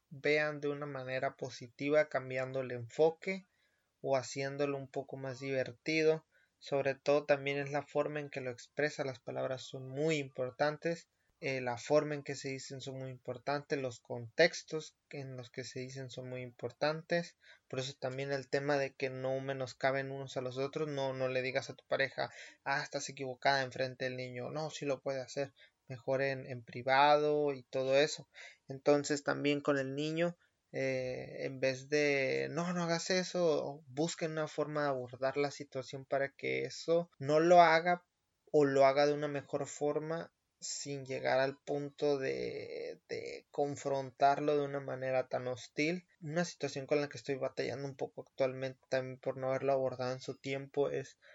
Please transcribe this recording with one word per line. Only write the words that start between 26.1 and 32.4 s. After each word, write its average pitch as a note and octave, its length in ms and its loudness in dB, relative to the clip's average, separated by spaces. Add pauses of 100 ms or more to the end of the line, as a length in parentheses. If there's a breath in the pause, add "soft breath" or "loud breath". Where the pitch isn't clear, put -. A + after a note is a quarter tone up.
en, C3+ 260 -2
en B2 160 -10
privado D3 920 4
y B2+ 100 -10
todo C3 320 2
eso. D3+ 320 4 (400 loud breath)
Entonces C#3+ 560 2
también C#3+ 380 0
con C#3+ 160 2
el C3+ 180 -4
niño, D#3+ 400 0 (360 soft breath)
eh, C3 720 -4
en C3+ 140 -6
vez C3 280 -2
de, C#3 640 2